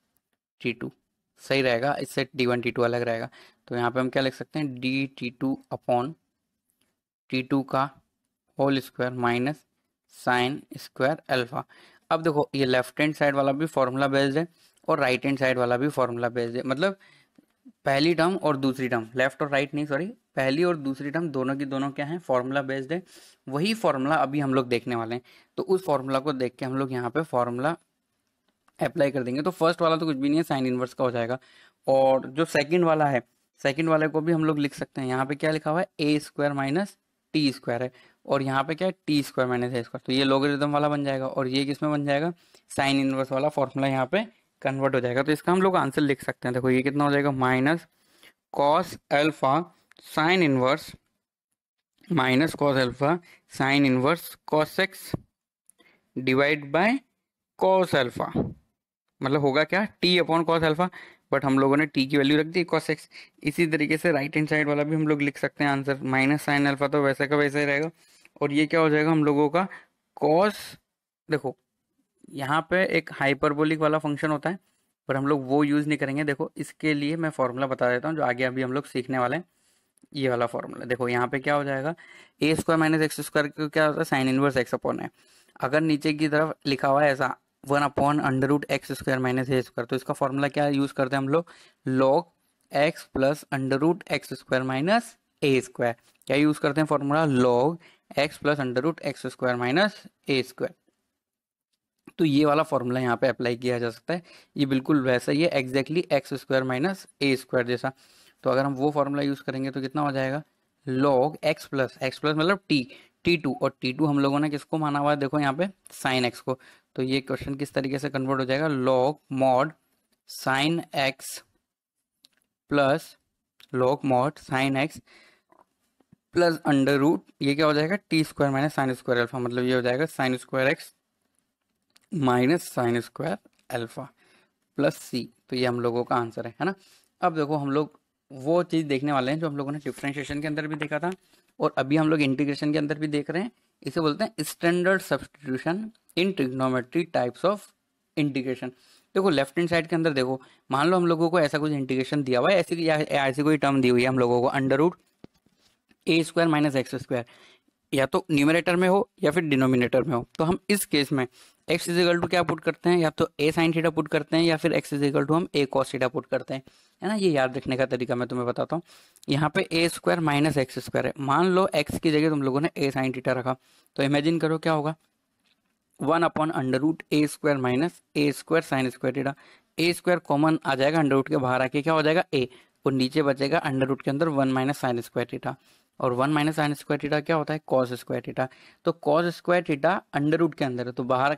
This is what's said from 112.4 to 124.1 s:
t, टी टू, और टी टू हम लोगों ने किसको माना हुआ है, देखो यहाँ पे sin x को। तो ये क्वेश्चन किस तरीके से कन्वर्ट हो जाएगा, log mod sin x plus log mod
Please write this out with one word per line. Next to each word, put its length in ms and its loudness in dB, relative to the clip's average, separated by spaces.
t, 200 0
टी 120 4
टू, 180 -2
और 260 -2
टी 120 -4
टू 140 0
हम 120 2
लोगों 220 2
ने 100 0
किसको 280 -6
माना 200 -2
हुआ 120 2
है, 60 2
देखो 240 -2
यहाँ 140 0
पे 140 -2
sin 360 0
x 100 -14
को। 180 -6
तो 60 -4
ये 200 0
क्वेश्चन 320 -8
किस 180 -10
तरीके 260 -4
से 120 -6
कन्वर्ट 300 -2
हो 40 -2
जाएगा, 240 0
log 500 2
mod 380 2
sin 520 -2
x 440 -6
plus 400 2
log 320 0
mod 380 0